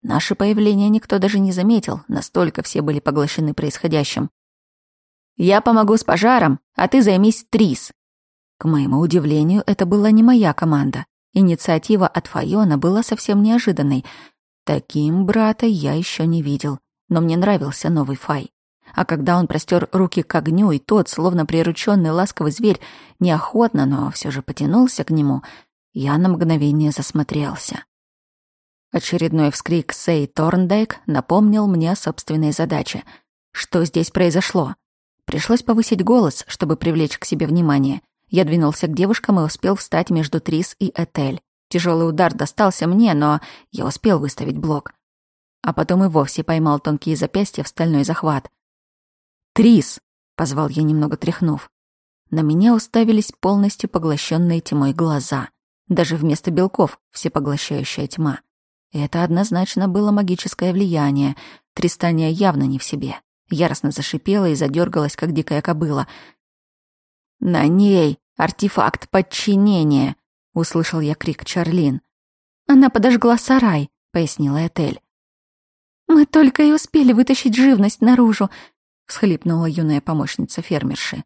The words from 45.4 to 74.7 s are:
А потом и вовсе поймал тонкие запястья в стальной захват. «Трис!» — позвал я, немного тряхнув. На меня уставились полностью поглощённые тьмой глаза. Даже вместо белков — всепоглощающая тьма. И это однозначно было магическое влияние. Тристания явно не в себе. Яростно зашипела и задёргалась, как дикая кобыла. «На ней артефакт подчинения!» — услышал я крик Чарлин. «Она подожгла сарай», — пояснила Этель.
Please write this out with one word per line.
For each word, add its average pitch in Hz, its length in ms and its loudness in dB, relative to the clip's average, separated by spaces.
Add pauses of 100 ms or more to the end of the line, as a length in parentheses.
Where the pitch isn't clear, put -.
А 165 120 -4
потом 175 320 0
и - 20 2
вовсе 156 380 -2
поймал 156 340 0
тонкие 151 380 -4
запястья - 460 -4
в - 40 -8
стальной 160 380 0
захват. 151 440 -4 (1040)
«Трис!» — 226 460 4 (380)
позвал 147 320 -4
я, 143 140 -2
немного 151 340 0
тряхнув. 160 520 -4 (600)
На 156 100 -2
меня 165 340 4
уставились 220 640 0
полностью 202 520 -2
поглощённые 165 720 -2
тьмой 139 320 -2
глаза. 147 560 -4 (400)
Даже 165 260 0
вместо 160 360 -2
белков — 180 480 -2 (120)
всепоглощающая 143 960 -6
тьма. 151 320 -4 (520)
И 151 80 -6
это 165 240 -2
однозначно 185 640 -2
было 202 240 0
магическое 185 600 -2
влияние. 147 640 0 (380)
Тристания 165 560 -2
явно 165 340 0
не 135 160 -2
в - 40 -10
себе. 135 320 -8 (340)
Яростно 147 420 -2
зашипела 185 580 -2
и 151 60 0
задёргалась, 151 600 -2
как 165 180 -4
дикая 151 280 -2
кобыла. 151 460 -4 (1300)
«На 170 280 0
ней 180 520 2 (160)
артефакт - 720 -4
подчинения!» — 180 1080 0 (380)
услышал 165 460 -2
я 151 160 -2
крик - 300 -8
Чарлин. 165 560 -2 (680)
«Она 269 220 8
подожгла 240 480 4
сарай», — 214 520 2 (220)
пояснила 151 540 -2
Этель. - 340 -4 (1080)